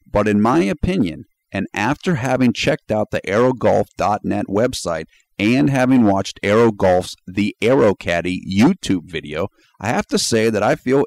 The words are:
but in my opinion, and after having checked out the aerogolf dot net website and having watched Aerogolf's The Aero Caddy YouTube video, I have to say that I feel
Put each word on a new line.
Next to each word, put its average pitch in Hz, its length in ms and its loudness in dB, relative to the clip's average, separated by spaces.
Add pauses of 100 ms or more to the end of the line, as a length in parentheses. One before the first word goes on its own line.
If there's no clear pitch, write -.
but 104 220 0
in 104 140 2
my 135 220 2
opinion, 180 600 -4 (260)
and 98 220 -6
after 139 440 -2
having 127 360 0
checked - 400 -4
out 107 180 -2
the - 160 -6
aerogolf 107 600 2 (100)
dot 98 260 -2
net 98 280 -4
website 95 560 -4 (320)
and 127 320 2
having 127 340 4
watched 98 380 0
Aerogolf's 101 720 2 (100)
The 101 360 -4
Aero 117 320 4
Caddy 87 520 -4
YouTube 98 640 0
video, 80 380 -6 (320)
I 104 80 -6
have 196 200 -2
to 254 100 -2
say 113 320 0
that 101 120 0
I 123 120 2
feel 135 320 0